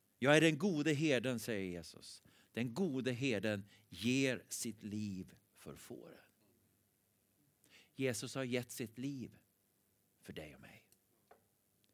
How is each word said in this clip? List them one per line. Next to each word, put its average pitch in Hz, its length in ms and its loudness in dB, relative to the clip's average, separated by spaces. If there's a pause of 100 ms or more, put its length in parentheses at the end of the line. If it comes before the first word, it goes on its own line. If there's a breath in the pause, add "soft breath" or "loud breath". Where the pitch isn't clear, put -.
(180)
Jag 143 180 6
är 156 40 8
den 160 180 6
gode 156 340 2
herden", 131 480 2
säger 104 240 -2
Jesus. - 580 -10 (300 soft breath)
Den 117 220 -2
gode 131 380 0
herden 107 520 0 (240 soft breath)
ger 123 600 2
sitt - 340 -6
liv 101 520 -6 (200)
för 71 220 -14
fåren. - 420 -16 (1800 loud breath)
Jesus 127 400 -2
har 135 100 -2
gett 123 260 -2
sitt 110 280 -8
liv 131 400 -8 (840)
för - 120 -14
dig 76 220 -12
och - 60 -20
mig. - 240 -20 (1080)